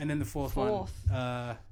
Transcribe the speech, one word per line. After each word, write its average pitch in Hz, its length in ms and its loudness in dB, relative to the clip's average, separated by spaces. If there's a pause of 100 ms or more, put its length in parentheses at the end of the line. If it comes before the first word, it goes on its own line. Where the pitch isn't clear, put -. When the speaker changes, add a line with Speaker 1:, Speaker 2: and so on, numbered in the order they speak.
Speaker 1:
And 151 100 0
then 151 80 2
the 143 60 2
fourth 139 300 -2
Speaker 2:
Fourth. 190 380 2 (160)
Speaker 1:
one, - 80 4
uh, 123 400 -2 (160)